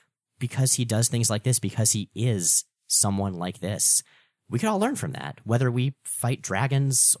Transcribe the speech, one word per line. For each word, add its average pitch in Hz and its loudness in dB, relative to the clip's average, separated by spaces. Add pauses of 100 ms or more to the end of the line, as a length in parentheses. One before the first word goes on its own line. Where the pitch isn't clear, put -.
(380)
because 131 0
he 127 0
does 117 2
things 117 0
like 107 -2
this, 127 2
because 107 0
he 104 -4
is 104 0 (220)
someone 98 0
like 90 -8
this. - 0 (460)
We 123 0
could 220 0
all 202 0
learn 247 0
from 76 -4
that, 71 -10
whether 120 2
we 127 0
fight - -4
dragons 135 2